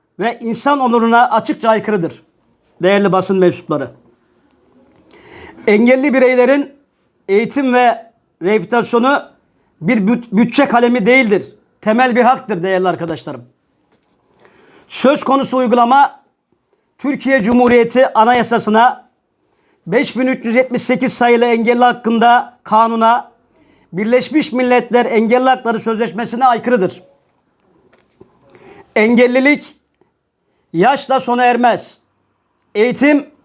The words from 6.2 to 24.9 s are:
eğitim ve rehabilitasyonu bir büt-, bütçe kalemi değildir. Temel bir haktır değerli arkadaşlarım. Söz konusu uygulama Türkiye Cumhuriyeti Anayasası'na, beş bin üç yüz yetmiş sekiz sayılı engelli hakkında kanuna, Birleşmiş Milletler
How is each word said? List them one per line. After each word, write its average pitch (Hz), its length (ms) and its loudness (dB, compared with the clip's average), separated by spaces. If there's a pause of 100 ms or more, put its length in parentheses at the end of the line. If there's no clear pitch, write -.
eğitim 240 440 -2
ve 240 380 0 (300)
rehabilitasyonu 233 840 -2 (580)
bir 196 260 -2
büt-, 240 240 -2
bütçe 233 360 0
kalemi 240 380 0
değildir. 233 500 0 (260)
Temel 240 340 0
bir 247 80 2
haktır 220 400 -2
değerli 190 240 -2
arkadaşlarım. 156 560 -8 (1400)
Söz 285 360 -2
konusu 269 340 -2
uygulama 247 640 2 (760)
Türkiye 262 460 -2
Cumhuriyeti 240 720 2
Anayasası'na, 226 960 0 (800)
beş 214 300 -2
bin 254 100 -2
üç 254 180 -4
yüz 226 100 -4
yetmiş 254 260 -2
sekiz 254 320 -2
sayılı 240 320 2
engelli 240 380 0
hakkında 240 800 0
kanuna, 226 680 0 (600)
Birleşmiş 247 580 -2
Milletler 247 540 0